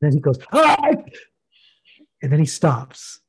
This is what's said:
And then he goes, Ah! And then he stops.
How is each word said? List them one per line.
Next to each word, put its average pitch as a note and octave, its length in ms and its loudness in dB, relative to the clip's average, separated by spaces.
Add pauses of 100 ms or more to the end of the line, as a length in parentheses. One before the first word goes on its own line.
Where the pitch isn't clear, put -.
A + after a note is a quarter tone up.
And D3 100 0
then C3+ 60 2
he - 20 2
goes, C3+ 180 -2 (140)
Ah! D4+ 260 2 (1400)
And C3+ 100 -4
then D3 80 2
he D#3+ 60 4
stops. - 840 -4